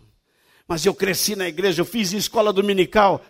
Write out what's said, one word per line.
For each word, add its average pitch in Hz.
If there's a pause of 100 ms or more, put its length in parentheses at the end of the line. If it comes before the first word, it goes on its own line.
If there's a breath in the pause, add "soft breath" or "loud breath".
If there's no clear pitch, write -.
(640)
"Mas 165
eu 190
cresci 196
na 185
igreja, 170
eu 170
fiz 202
escola 208
dominical." 196